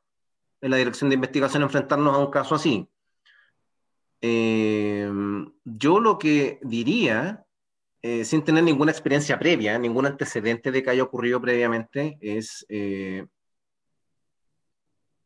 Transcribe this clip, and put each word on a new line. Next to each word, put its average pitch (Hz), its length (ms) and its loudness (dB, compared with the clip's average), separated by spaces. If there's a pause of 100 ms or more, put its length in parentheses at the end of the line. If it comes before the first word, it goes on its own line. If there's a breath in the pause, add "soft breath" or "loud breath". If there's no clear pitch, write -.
(640)
en 131 80 -2
la 131 80 4
dirección 127 320 0
de 135 60 4
investigación 135 460 0
enfrentarnos 143 520 2
a 139 40 2
un 139 120 0
caso 139 240 -2
así. 147 340 0 (1300 soft breath)
Eh, 107 880 0 (540)
yo 135 360 2
lo 220 180 4
que 147 440 2
diría, 131 800 0 (580)
eh, 117 220 -4
sin 151 200 0
tener 160 180 4
ninguna 151 300 4
experiencia 147 460 0
previa, 117 400 0
ningún 120 280 0
antecedente 123 640 -4
de 131 120 0
que 131 80 -2
haya 127 120 2
ocurrido 123 380 -2
previamente, 120 800 -2
es, 107 480 -8
eh, 98 580 -6 (2000)